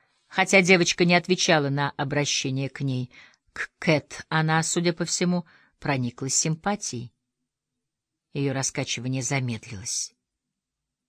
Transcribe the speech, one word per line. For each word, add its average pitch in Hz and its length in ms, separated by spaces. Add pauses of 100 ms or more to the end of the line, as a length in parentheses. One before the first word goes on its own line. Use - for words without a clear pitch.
(280)
хотя 190 340
девочка 175 440
не 175 100
отвечала 175 540
на 143 220
обращение 139 800
к - 120
ней. 127 300 (420)
К - 160 (100)
Кэт - 500
она, 160 340
судя 175 300
по 175 120
всему, 175 400 (340)
прониклась 135 560
симпатией. 160 760 (1200)
Её 139 200
раскачивание 131 680
замедлилось. 120 920 (920)